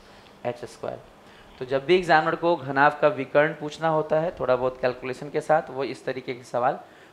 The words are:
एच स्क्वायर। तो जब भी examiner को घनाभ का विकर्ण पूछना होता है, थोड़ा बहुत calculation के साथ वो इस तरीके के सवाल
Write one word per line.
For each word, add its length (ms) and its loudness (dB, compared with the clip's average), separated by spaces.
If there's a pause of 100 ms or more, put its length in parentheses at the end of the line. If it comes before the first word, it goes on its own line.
(460)
एच 200 -6
स्क्वायर। 340 -10 (600)
तो 60 -8
जब 200 0
भी 100 4
examiner 400 4
को 200 2
घनाभ 460 2
का 80 6
विकर्ण 440 2
पूछना 360 -6
होता 300 0
है, 200 -4
थोड़ा 160 2
बहुत 260 -2
calculation 480 -4
के 120 -4
साथ 280 2
वो 140 -6
इस 220 -8
तरीके 280 -6
के 100 -14
सवाल 360 -2 (340)